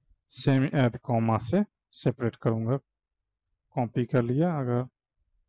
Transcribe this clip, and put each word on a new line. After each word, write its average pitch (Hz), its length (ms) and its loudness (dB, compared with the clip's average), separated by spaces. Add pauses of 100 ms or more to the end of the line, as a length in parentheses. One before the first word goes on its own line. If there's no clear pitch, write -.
(340)
सेमी 135 340 2 (100)
add 123 220 2
comma 113 420 0
से 180 220 0 (340)
separate 123 400 -2
करूँगा। 113 400 -2 (960)
Copy 123 300 -2
कर 127 180 0
लिया, 151 360 0
अगर 123 240 -2 (640)